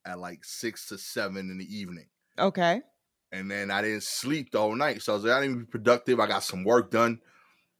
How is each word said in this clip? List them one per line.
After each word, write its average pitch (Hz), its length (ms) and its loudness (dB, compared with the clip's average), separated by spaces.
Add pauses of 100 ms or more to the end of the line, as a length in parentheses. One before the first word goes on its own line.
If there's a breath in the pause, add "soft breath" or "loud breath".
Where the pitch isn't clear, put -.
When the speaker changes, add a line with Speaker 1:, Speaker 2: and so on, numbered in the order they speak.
Speaker 1:
at, 90 140 -10
like, 87 260 -12
six - 440 -8
to 101 100 -12
seven 95 520 -6
in 92 80 -10
the 95 180 -12
evening. 90 320 -12 (300)
Speaker 2:
Okay. 185 440 2 (500)
Speaker 1:
And 95 180 -8
then 101 200 -4
I 98 120 0
didn't 107 220 -2
sleep 139 480 -6
the 110 80 2
whole 107 160 2
night. 131 260 -2
So 110 100 -2
I 104 40 2
was 104 80 -4
like, 117 100 4
"I 135 60 4
didn't 135 200 0
be 117 60 -12
productive." 120 540 4
I 107 60 6
got 98 180 0
some 92 200 -4
work 120 260 6
done. 113 300 4 (600 soft breath)